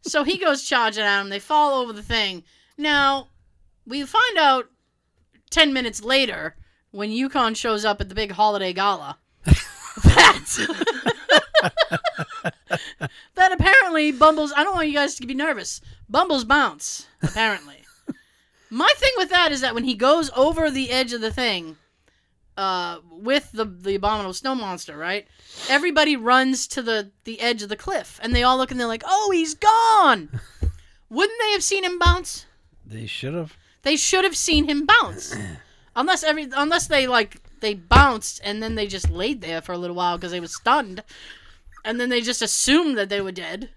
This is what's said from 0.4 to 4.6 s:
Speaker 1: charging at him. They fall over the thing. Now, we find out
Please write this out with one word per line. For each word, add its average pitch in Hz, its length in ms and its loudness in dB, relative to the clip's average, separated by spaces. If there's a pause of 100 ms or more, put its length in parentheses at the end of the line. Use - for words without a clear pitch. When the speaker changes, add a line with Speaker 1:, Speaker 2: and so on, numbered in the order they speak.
Speaker 1:
charging 220 400 0
at 202 180 2
him. 196 80 -8
They 196 100 -8
fall 285 420 2
over 233 100 -6
the 208 100 -14
thing. 208 420 -4 (340)
Now, 277 500 0 (580)
we 269 200 -8
find 440 320 0
out 269 320 2 (800)